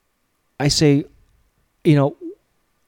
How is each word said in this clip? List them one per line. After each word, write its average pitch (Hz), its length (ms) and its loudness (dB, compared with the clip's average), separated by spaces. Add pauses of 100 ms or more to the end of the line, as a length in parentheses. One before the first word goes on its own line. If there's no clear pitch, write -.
(580)
I 143 100 -4
say, 143 360 0 (800)
you 160 120 4
know, 143 200 0 (720)